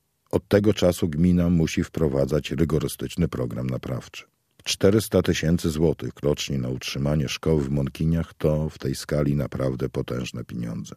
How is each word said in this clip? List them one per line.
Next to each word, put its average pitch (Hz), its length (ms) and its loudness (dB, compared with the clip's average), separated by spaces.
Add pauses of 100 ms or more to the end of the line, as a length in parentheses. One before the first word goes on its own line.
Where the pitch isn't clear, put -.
(320)
Od - 160 -2
tego 104 260 4
czasu 90 360 2
gmina 87 400 4
musi 82 340 2
wprowadzać 69 680 0
rygorystyczny 71 760 0
program 62 420 -4
naprawczy. 62 540 -8 (400)
Czterysta 98 580 2
tysięcy 82 480 2
złotych 76 440 0 (100)
rocznie 71 340 -2
na 64 120 -4
utrzymanie 67 600 -2
szkoły 80 340 0
w 67 60 -4
Monkiniach 78 640 -2
to 78 360 0
w - 80 -20
tej 67 180 -4
skali 73 400 -2
naprawdę 64 540 -4
potężne 62 540 -8
pieniądze. - 540 -10